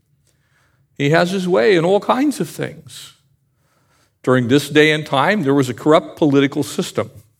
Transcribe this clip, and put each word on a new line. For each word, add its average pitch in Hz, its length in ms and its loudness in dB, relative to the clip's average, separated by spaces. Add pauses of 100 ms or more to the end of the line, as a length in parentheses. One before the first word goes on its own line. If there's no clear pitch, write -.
(960)
He 143 120 -2
has 175 220 2
his 185 180 -4
way 208 260 2
in 160 80 2
all 190 160 0
kinds 262 400 -2
of 170 80 -6
things. - 640 -14 (1080)
During 127 240 2
this 143 220 2
day 151 240 4
and 151 120 -4
time, 160 380 0
there 135 100 0
was 139 140 2
a 123 60 -8
corrupt 151 440 0
political 139 460 0
system. - 480 -6 (280)